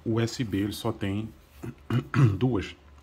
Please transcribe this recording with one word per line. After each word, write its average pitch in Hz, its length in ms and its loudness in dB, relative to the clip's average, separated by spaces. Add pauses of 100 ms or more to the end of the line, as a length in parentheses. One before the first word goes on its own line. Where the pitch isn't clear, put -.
U 113 160 0
S 117 240 -2
B 98 140 -2
ele 101 140 0
só 113 200 -4
tem 104 400 -4 (560)
<clears throat> 117 480 4
duas, 107 400 -2 (260)